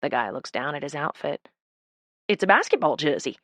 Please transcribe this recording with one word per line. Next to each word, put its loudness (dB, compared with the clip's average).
The -2
guy 0
looks -10
down -6
at -8
his -8
outfit. -6
It's 0
a 0
basketball 4
jersey -2